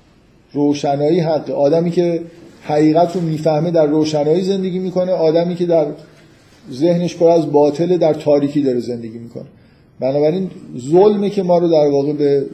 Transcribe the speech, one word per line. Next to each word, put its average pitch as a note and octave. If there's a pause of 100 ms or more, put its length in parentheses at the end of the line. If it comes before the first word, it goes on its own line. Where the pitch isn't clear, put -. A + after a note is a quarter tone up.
(540)
روشنایی D3
حقه. D#3
آدمی D#3
که E3+ (420)
حقیقت D#3
رو F#3
میفهمه D#3
در D#3+
روشنایی D#3
زندگی F#3
می‌کنه، F#3
آدمی E3+
که F3+
در E3 (840)
ذهنش E3+
پر E3
از D#3+
باطله D3
در D#3+
تاریکی C#3+
داره B2
زندگی A#2
می‌کنه. A#2 (540)
بنابراین D3+ (280)
ظلمه G3
که G3
ما F3
رو E3+
در D3+
واقع C#3+
به C#3+